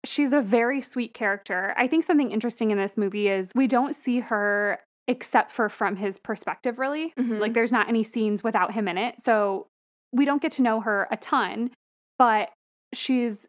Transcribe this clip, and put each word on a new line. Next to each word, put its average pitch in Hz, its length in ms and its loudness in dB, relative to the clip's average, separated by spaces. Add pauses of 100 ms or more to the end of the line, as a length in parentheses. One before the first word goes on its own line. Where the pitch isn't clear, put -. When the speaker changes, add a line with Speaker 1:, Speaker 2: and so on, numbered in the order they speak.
Speaker 1:
She's 277 280 0
a 285 80 4
very 240 420 2
sweet - 320 -6
character. 196 600 -4
I 254 100 2
think 320 180 2
something 294 280 2
interesting 220 380 0
in 202 80 2
this 196 180 -2
movie 208 320 0
is 190 260 0
we 269 140 4
don't 262 260 2
see 247 260 -2
her 208 600 0 (260)
except 247 460 0
for 220 160 0
from 202 280 -2
his 196 220 -4
perspective, 233 600 -6
really. 302 400 -4
Speaker 2:
Mm-hmm. 233 200 0
Speaker 1:
Like, 214 160 0
there's 226 180 2
not 220 160 2
any 226 140 2
scenes 214 400 -2
without 214 300 0
him 208 160 -2
in 175 100 -2
it. 226 260 -4
So 208 420 2 (460)
we 262 120 4
don't 277 180 0
get 311 100 -2
to 269 100 0
know 226 180 2
her 208 300 0
a 220 60 -2
ton, 233 540 -2 (480)
but 220 320 4 (420)
she's 240 560 -2